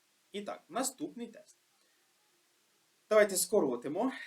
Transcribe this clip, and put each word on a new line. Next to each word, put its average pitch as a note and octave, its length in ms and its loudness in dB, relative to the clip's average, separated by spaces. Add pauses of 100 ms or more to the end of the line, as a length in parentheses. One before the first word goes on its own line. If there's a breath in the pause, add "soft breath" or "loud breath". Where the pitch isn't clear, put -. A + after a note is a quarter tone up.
(320)
І G#3 100 -8
так, - 260 -10
наступний A#3+ 580 -6
тест. - 300 -20 (1500 soft breath)
Давайте G#3 260 6
скоротимо. E3+ 760 0 (140)